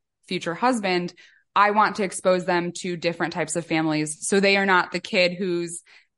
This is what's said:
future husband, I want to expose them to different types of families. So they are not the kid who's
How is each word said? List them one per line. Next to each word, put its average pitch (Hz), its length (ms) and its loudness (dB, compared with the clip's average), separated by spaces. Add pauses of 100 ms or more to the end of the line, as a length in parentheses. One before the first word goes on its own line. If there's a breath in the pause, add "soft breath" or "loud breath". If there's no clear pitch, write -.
(280)
future 175 260 -4
husband, 190 580 0 (420 soft breath)
I 208 180 4
want 208 240 2
to 214 80 -2
expose 185 420 0
them 175 320 0
to 180 180 -6
different 170 380 -4
types 160 220 -4
of 170 100 -4
families. 156 600 -2
So 196 140 2
they 196 160 4
are 196 80 2
not 180 280 2
the 175 80 -4
kid 180 340 0
who's 175 480 -4 (360 soft breath)